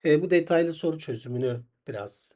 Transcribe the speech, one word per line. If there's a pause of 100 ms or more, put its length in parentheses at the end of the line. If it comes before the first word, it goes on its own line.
E,
bu
detaylı
soru
çözümünü (280)
biraz